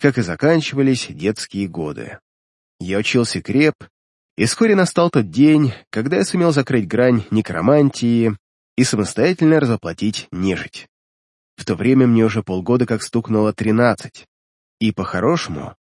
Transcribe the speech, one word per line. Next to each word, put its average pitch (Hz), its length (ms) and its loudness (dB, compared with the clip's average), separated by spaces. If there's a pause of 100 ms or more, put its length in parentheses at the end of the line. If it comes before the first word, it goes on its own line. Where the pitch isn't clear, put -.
как 139 180 2
и 117 40 2
заканчивались 135 840 0
детские 98 600 -6
годы. 73 500 -10 (600)
Я 95 180 -4
учился 117 420 0
креп, 147 340 2 (640)
и 113 100 0
вскоре 220 280 2
настал 175 360 2
тот 104 200 -2
день, 147 420 4 (180)
когда 135 260 -4
я 196 80 2
сумел 170 280 0
закрыть 127 360 0
грань 120 420 2
некромантии 117 1080 2 (400)
и 123 80 2
самостоятельно 156 760 2
развоплотить 110 720 -4
нежить. 92 560 -6 (680)
В - 80 -18
то 95 120 -4
время 127 300 4
мне 113 180 4
уже 107 180 -2
полгода 113 440 -2
как 110 160 -4
стукнуло 107 500 -2
тринадцать, 113 760 -2 (540)
и, 110 100 0
по-хорошему, 92 840 -4 (220)